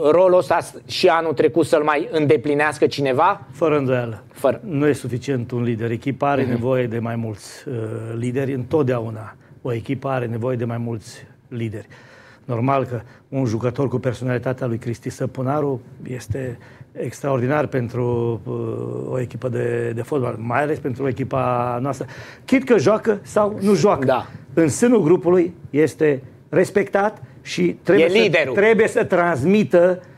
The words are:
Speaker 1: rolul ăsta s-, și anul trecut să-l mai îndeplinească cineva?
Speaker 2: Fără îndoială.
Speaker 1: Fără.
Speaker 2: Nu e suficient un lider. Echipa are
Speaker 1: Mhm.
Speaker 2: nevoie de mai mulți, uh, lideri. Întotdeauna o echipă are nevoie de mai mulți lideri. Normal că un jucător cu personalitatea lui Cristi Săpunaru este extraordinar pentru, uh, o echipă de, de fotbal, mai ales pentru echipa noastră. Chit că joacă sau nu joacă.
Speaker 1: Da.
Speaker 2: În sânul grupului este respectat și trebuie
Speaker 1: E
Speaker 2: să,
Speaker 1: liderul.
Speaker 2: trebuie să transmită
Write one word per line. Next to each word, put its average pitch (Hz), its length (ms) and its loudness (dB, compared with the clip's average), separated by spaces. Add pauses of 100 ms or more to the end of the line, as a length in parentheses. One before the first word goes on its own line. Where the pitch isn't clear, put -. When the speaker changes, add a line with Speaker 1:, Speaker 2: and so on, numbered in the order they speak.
(120)
Speaker 1:
rolul 180 260 6
ăsta 170 220 2
s-, - 260 -10
și - 220 0
anul 165 260 2
trecut 156 320 2
să-l 151 180 2
mai 151 280 0
îndeplinească 147 760 2
cineva? 143 540 2 (100)
Speaker 2:
Fără 151 260 0
îndoială. 123 540 -2
Speaker 1:
Fără. - 340 0
Speaker 2:
Nu 151 220 0
e 143 60 4
suficient 127 580 -6
un 120 120 -2
lider. 117 280 -2
Echipa 135 380 -2
are 139 120 0
Speaker 1:
Mhm. 123 100 0
Speaker 2:
nevoie 123 360 0
de 113 120 -4
mai 117 160 -6
mulți, 113 520 -10
uh, 139 60 -8 (440)
lideri. 123 360 -4
Întotdeauna 123 840 -2 (260)
o 131 120 -4
echipă 123 340 -6
are 127 180 -2
nevoie 120 300 -4
de 120 100 -4
mai 117 120 -6
mulți 117 480 -10 (220)
lideri. 110 400 -8 (580)
Normal 127 400 0
că 123 160 -8 (280)
un 135 160 -2
jucător 117 420 -2
cu 123 100 -2
personalitatea 123 720 -4
lui 113 100 -4
Cristi 117 320 -8
Săpunaru 135 720 -4 (260)
este 127 500 -8 (340)
extraordinar 135 760 -2
pentru, 120 760 -2
uh, 120 720 -6
o 127 60 -2
echipă 123 300 -6
de, 117 460 -4
de 117 60 -6
fotbal, 120 380 -4
mai 117 220 -2
ales 151 180 -2
pentru 135 280 -4
echipa 123 760 -2
noastră. 135 240 -6 (400)
Chit 262 180 2
că 240 140 4
joacă 208 440 2
sau 208 400 0
nu 202 120 4
joacă. 160 320 4
Speaker 1:
Da. 127 220 0 (260)
Speaker 2:
În 165 160 4
sânul 233 320 4
grupului 175 520 4 (160)
este 147 520 2 (280)
respectat 196 720 0 (200)
și - 420 -2
trebuie 165 220 6
Speaker 1:
E 175 40 4
Speaker 2:
să, 196 80 4
Speaker 1:
liderul. 160 380 2
Speaker 2:
trebuie 214 320 4
să 226 160 0
transmită 175 1000 4 (160)